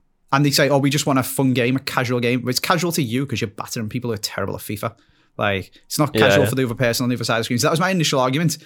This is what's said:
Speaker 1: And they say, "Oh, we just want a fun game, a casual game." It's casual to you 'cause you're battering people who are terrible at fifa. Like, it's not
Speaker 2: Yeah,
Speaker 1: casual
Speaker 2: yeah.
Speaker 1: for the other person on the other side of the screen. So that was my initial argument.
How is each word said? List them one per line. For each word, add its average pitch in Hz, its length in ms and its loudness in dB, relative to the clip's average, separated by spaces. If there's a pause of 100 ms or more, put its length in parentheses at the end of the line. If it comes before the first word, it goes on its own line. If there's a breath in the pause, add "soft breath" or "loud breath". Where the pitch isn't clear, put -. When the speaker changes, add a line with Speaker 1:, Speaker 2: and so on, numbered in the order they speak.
(340)
Speaker 1:
And 143 120 4
they 139 60 2
say, 143 180 4
"Oh, 139 100 4
we 139 100 2
just 147 160 0
want 135 140 2
a 123 40 2
fun 131 300 0
game, 127 240 2
a - 20 -6
casual 123 400 -2
game." 120 300 0
It's 127 100 -2
casual 175 340 0
to 175 80 0
you 127 240 -2
'cause 113 140 -4
you're 110 100 -2
battering - 380 -8
people 120 220 -6
who 110 60 -2
are - 20 -4
terrible 98 380 -6
at - 60 -12
fifa. 107 340 -8 (400)
Like, 98 360 -2 (160 soft breath)
it's - 100 -6
not 151 160 0
Speaker 2:
Yeah, - 140 6
Speaker 1:
casual 98 160 6
Speaker 2:
yeah. 104 80 2
Speaker 1:
for - 40 -4
the 131 80 0
other 117 120 -2
person 120 300 0
on 123 40 0
the 127 60 0
other 117 80 -6
side 117 140 0
of - 20 0
the 113 60 -2
screen. 123 120 -2
So 127 80 0
that 151 60 2
was 160 80 0
my 185 100 0
initial 156 300 0
argument. 143 460 0